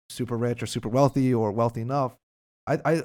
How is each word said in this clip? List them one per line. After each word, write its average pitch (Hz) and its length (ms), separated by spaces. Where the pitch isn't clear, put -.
super 120 280
rich 120 240
or 113 40
super 117 240
wealthy 131 440
or 110 200
wealthy 117 260
enough, 127 380
I, 151 160
I, 160 220